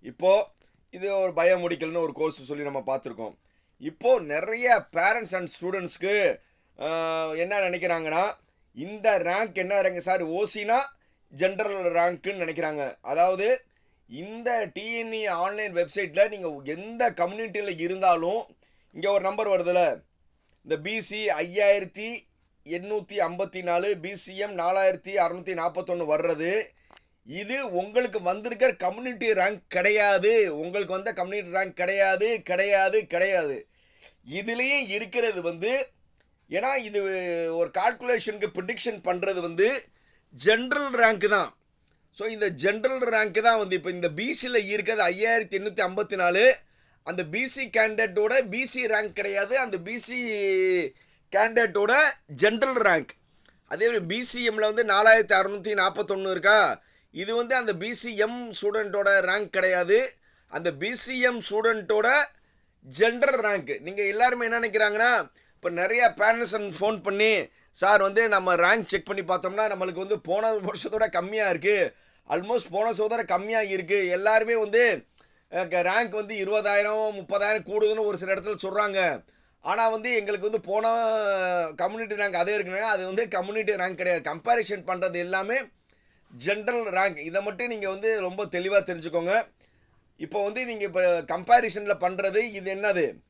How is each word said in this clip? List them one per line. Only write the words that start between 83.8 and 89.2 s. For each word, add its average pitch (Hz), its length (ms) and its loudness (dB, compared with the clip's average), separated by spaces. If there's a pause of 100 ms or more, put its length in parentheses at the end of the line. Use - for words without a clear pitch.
கிடையாது, 170 380 -2
கம்பேரிசன் 208 540 0
பண்றது 180 280 -2
எல்லாமே 190 420 -2 (880)
ஜெனரல் 214 460 -2
ரேங்க். 185 260 0
இதை 165 240 -4
மட்டும் 208 260 -6
நீங்க 214 220 -4
வந்து 208 300 -2
ரொம்ப 190 260 -4
தெளிவா 185 380 0
தெரிஞ்சுக்கோங்க. 170 640 -4 (720)